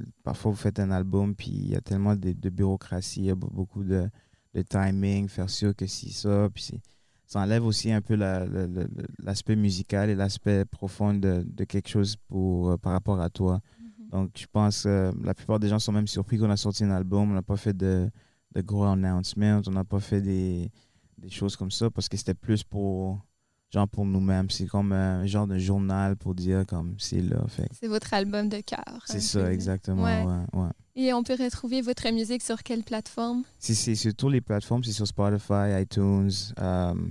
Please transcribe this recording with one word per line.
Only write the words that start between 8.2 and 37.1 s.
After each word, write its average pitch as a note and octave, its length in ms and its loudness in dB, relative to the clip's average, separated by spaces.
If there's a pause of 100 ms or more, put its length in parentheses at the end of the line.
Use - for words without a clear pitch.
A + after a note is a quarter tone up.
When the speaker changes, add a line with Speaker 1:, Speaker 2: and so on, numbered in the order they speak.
Speaker 1:
la, F#2+ 200 -2
la, F2+ 160 -4
la, - 40 -2 (360)
l'aspect G2+ 340 -2
musical G2+ 540 2
et G#2 60 2
l'aspect G2 480 2
profond G2+ 500 -2
de, F#2+ 320 2
de - 180 -4
quelque - 240 -4
chose G#2 280 0 (120)
pour, F2+ 420 2
euh, F2 80 4
par F#2 140 -2
rapport F#2 280 2
à E2+ 100 0
toi. F#2 300 2 (200)
Speaker 2:
Mhm. - 300 -18
Speaker 1:
Donc, F#2+ 260 0
je - 140 -16
pense, G#2 360 2
euh, F#2+ 260 4 (100)
la G2 120 0
plupart G#2+ 260 0
des G#2 80 2
gens G#2+ 100 2
sont G#2+ 140 0
même G#2 160 2
surpris G#2 300 0
qu'on G#2+ 120 4
a G2+ 60 4
sorti G2+ 260 0
un G2+ 80 4
album, F#2+ 400 2
on G2+ 40 2
n'a F#2 80 0
pas G2+ 140 0
fait G2+ 200 0
de, F#2 340 2 (440)
de F#2 60 -2
gros G2+ 240 0
announcements, F#2+ 840 2
on - 40 -2
n'a F#2+ 120 0
pas G2 160 -2
fait G2+ 200 0
des, F#2 500 0 (480)
des F#2 120 -16
choses G2 240 -4
comme F#2+ 160 -6
ça, A#2 200 0
parce - 180 -4
que - 80 -6
c'était - 180 -2
plus G#2+ 280 0
pour, G2 580 -2 (520)
genre, G2+ 160 4
pour G2+ 180 -2
nous-mêmes. F#2+ 420 2
C'est - 180 -4
comme G2+ 260 0
un F#2+ 340 0
genre G#2 220 0
de F#2+ 100 0
journal G2 580 2
pour F#2+ 200 -4
dire F#2 280 2
comme F2 340 -4
c'est F#2 220 -2
là, D#2+ 280 0
fait. - 240 -4
Speaker 2:
C'est - 160 -8
votre G#3+ 260 -2
album G3+ 340 0
de G#3 120 -4
cœur, - 460 -10
Speaker 1:
C'est A3 100 -6
Speaker 2:
hein, - 40 -2
Speaker 1:
ça, G#2+ 120 -2
Speaker 2:
je G#2 60 2
veux F#2+ 80 4
dire. F2+ 60 2
Speaker 1:
exactement, F#2 520 0
Speaker 2:
Ouais. F2+ 200 2
Speaker 1:
ouais, F2+ 380 0
ouais. F2 80 0 (280)
Speaker 2:
Et B3+ 140 2
on A#3+ 100 0
peut B3+ 160 -2
retrouver B3+ 440 -2
votre A#3+ 280 -2
musique A3+ 320 0
sur A3+ 200 -4
quelle A#3 200 -4
plateforme ? A#3 600 -4 (160)
Speaker 1:
C'est, - 160 0
c'est A2 200 0
sur G#2+ 200 0
toutes C#3 180 0
les B2+ 80 2
plateformes, A2 420 -2
c'est A#2+ 100 -4
sur G#2 140 -2
Spotify, G2+ 760 0
iTunes, G2 480 4 (280)
euh, F#2 360 0 (160)